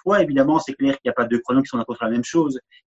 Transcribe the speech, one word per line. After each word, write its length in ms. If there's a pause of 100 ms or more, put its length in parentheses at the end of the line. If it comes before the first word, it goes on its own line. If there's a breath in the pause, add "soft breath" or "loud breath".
foi, 200
évidemment, 360
c'est 140
clair 220
qu'il 120
n'y 40
a 40
pas 120
deux 140
croyants 200
qui 80
sont 80
d'accord 200
sur 100
la 60
même 120
chose. 360 (260 soft breath)